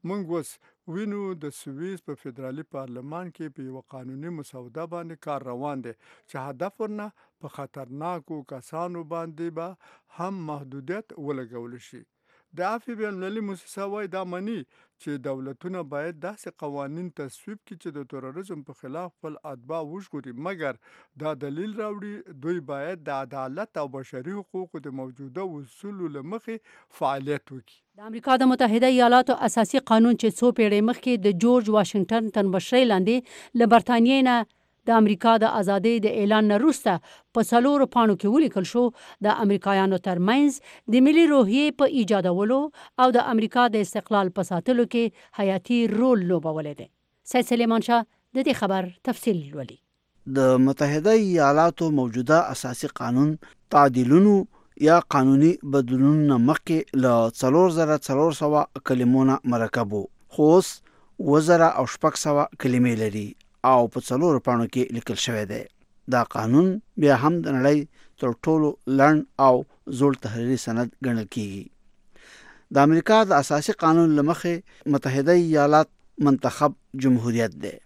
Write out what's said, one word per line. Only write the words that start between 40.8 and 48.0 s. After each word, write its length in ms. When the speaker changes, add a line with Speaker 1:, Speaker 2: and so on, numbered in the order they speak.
Speaker 2:
د 120
ملي 240
روحیې 520
په 40
ایجادولو 580
او 20
د 160
امریکا 300
د 100
استقلال 540
په 100
ساتلو 440
کې 440
حیاتي 400
رول 380
لوبولی 480
دی. 80
سید 200
سلیمان 380
شاه 120